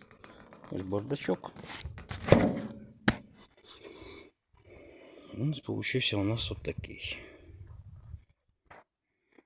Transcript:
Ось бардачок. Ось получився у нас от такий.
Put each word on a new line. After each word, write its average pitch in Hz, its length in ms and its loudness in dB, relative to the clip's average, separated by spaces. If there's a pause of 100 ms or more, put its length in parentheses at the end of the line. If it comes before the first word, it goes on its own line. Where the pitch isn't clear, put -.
(720)
Ось - 120 0
бардачок. 107 720 0 (3750)
Ось 143 220 2
получився 107 560 2
у 98 80 6
нас 113 260 4
от - 120 -4
такий. - 560 -4 (2250)